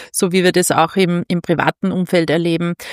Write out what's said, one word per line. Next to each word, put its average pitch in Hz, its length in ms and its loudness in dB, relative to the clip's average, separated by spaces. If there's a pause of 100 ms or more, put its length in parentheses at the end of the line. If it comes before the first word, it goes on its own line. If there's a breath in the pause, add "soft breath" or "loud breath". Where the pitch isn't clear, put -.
(120 loud breath)
so 185 200 0
wie 180 120 2
wir 180 80 4
das 180 180 2
auch 160 260 2
im, 175 320 0
im 175 140 -2
privaten - 500 0
Umfeld 175 380 0
erleben. 170 420 0 (200 loud breath)